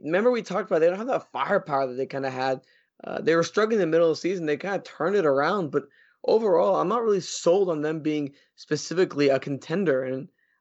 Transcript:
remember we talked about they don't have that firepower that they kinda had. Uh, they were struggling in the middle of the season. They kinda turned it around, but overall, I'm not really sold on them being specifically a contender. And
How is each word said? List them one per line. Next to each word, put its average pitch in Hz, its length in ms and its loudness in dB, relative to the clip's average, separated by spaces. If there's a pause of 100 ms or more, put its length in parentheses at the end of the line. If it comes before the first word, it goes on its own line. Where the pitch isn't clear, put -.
remember 190 260 2
we 240 120 0
talked 185 280 -6
about 175 120 2
they 165 60 6
don't 180 100 0
have 226 100 -8
that 196 240 -4
firepower 147 560 -2
that 123 60 -8
they 131 120 -4
kinda 135 240 -6
had. 131 300 -2 (420)
Uh, - 200 -8
they 151 120 2
were 165 100 4
struggling 220 320 0
in 214 40 2
the 175 80 2
middle 165 240 4
of 147 60 -2
the - 20 -12
season. 175 260 -4
They 147 120 0
kinda 185 220 -4
turned 180 360 -4
it 196 100 2
around, 151 460 2
but 143 120 0 (420)
overall, 196 500 4
I'm 156 140 0
not 233 120 0
really 208 200 0
sold 180 480 2
on 156 120 -2
them 156 200 -4
being 147 320 -2 (240)
specifically 151 720 0
a 135 100 2
contender. 147 640 -2
And 131 240 -6 (340)